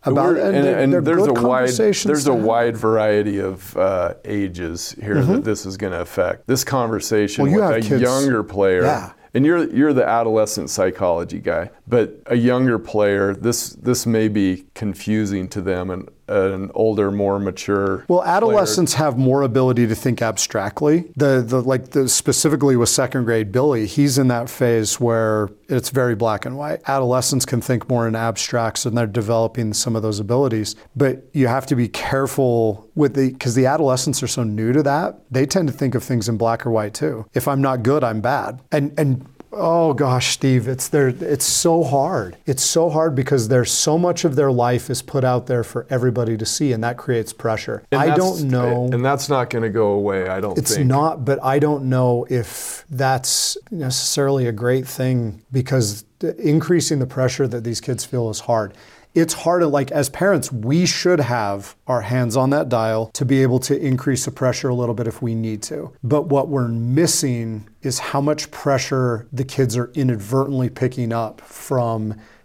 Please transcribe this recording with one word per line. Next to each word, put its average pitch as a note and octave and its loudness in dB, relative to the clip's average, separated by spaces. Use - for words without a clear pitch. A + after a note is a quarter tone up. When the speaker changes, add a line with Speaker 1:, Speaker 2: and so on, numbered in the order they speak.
Speaker 1:
And C#3 0
Speaker 2:
about C#3+ 2
Speaker 1:
we're, - 4
Speaker 2:
it, - 0
and G3 2
Speaker 1:
and, C#3+ 4
Speaker 2:
they're, C#3 2
Speaker 1:
and C3+ 4
Speaker 2:
they're C3+ 4
Speaker 1:
there's E3 2
Speaker 2:
good - 4
Speaker 1:
a - 2
wide, A#2+ 0
Speaker 2:
conversations B2+ 2
Speaker 1:
there's D3 2
Speaker 2:
to C#3+ 4
Speaker 1:
a B2 4
Speaker 2:
have. A2 0
Speaker 1:
wide A2+ 2
variety G#2+ 2
of, F#2+ -8
uh, F2+ 2
ages F2+ -6
here G#2 -2
Speaker 2:
Mm-hmm. C#3+ 2
Speaker 1:
that B3+ 0
this G#2 -4
is F#2+ -8
gonna F#2+ -6
affect. - -4
This B2+ 0
conversation A2 0
Speaker 2:
Well, C#3 4
you G3+ 4
Speaker 1:
with G#3 4
Speaker 2:
have D3+ 2
Speaker 1:
a G#2 -2
Speaker 2:
kids. C3 2
Speaker 1:
younger B2+ 2
player. F#2+ 2
Speaker 2:
Yeah. A#2 -2
Speaker 1:
And C3 4
you're, E3 4
you're D3 4
the B2 2
adolescent A2 0
psychology F2+ 0
guy, E2+ -2
but A2+ 0
a B2 0
younger B2 2
player, G2+ 0
this, A#2 -4
this A#2+ -2
may A2+ 2
be G2 0
confusing G2+ -2
to G#2 -8
them, F2+ -4
and F#2 -8
an G2 -2
older, G#2 2
more G2+ 0
mature G2 -2
Speaker 2:
Well, F3+ 4
Speaker 1:
player. F3 0
Speaker 2:
adolescents G3+ 2
have D#3 0
more C3 2
ability B2+ 2
to A2 -2
think A#2 -2
abstractly. A#2 0
The, C3+ 4
the, B2 0
like, C3 -2
the, C3+ 2
specifically C#3 2
with A#2 4
second B2+ 0
grade A2 0
Billy, B2 2
he's C#3 2
in C3+ 4
that B2 0
phase A#2 0
where A2 2
it's B2+ -2
very B2 2
black G#2+ 0
and B2+ -8
white. D3 -6
Adolescents C3 0
can A#2+ -2
think A#2+ -2
more A#2 0
in A2 -2
abstracts, A2+ -2
and A2+ -2
they're A#2 2
developing A2+ -2
some A2+ -2
of A2 -2
those G#2+ -2
abilities. A2+ 0
But C3 0
you C3+ 2
have C3 0
to C#3+ 0
be A#2+ 2
careful A#2+ 0
with C#3+ 2
the, C3+ 2
'cause B2 -2
the B2+ 4
adolescents C3+ 0
are C3 -2
so - -4
new A2 0
to D3 4
that, D3 -2
they B2+ 2
tend E3 0
to B2+ -4
think C3 -2
of A#2+ -2
things A#2 -2
in A2+ -2
black A2+ -2
or A#2+ 0
white G#2+ -2
too. B2 -6
If B2 -2
I'm C#3 0
not C3 0
good, C#3+ 4
I'm A2+ -2
bad. B2 -4
And, D3 0
and C3+ 0
oh E3+ 2
gosh, B2+ 0
Steve, B2+ 2
it's B2+ -6
there, C#3+ 2
it's C#3 -2
so E3+ 2
hard. C3+ 0
It's C3+ -2
so E3 2
hard D#3 2
because C3 2
there's B2 2
so - 2
much F3 0
of D3 0
their C#3 4
life A#2+ 0
is B2 -4
put C3 -2
out B2 0
there A#2+ -2
for - -8
everybody A#2+ 0
to G#2+ -6
see, C#3+ -2
and A2 -2
that A#2+ -2
creates A#2 -4
pressure. A2 -4
Speaker 1:
And F3+ 2
Speaker 2:
I D3 2
Speaker 1:
that's, D#3+ 2
Speaker 2:
don't F3+ 0
know. B2 0
Speaker 1:
and B2 0
that's C3+ 0
not C3 0
gonna A2+ -2
go G#2 2
away, G2 0
I F#2 -4
don't G2 -4
Speaker 2:
It's - -2
Speaker 1:
think. D3 2
Speaker 2:
not, C#3+ 0
but C#3 0
I C3+ 2
don't D3 0
know B2+ 2
if - -6
that's C3 -2
necessarily C#3 0
a A#2+ -2
great B2 0
thing, B2+ -4
because B2 -2
the, E3 -4
increasing D#3+ 2
the B2+ -2
pressure C3 0
that A#2 -6
these A#2 -4
kids B2 -6
feel A#2+ -4
is G#2+ -8
hard. G#2+ -2
It's E3 2
hard, F3 2
like, C#3 0
as C#3+ 0
parents, F3+ 0
we C3 2
should F3 2
have A2 -2
our B2 0
hands A#2 0
on C3 4
that D3 0
dial A2+ 0
to C3+ -4
be C3+ 2
able B2+ 4
to C3+ -2
increase C3 -2
the C3+ -4
pressure C3 -2
a B2+ 0
little A#2+ -2
bit A2+ -4
if A2+ -6
we A2+ -2
need A2 -4
to. - -10
But C#3+ 0
what C#3 0
we're C3+ -2
missing A#2 -2
is C3 -4
how - -4
much D3 -2
pressure B2+ -2
the B2+ -4
kids B2+ -2
are A#2+ -2
inadvertently C3 -2
picking B2 -4
up A2+ -6
from A2+ -4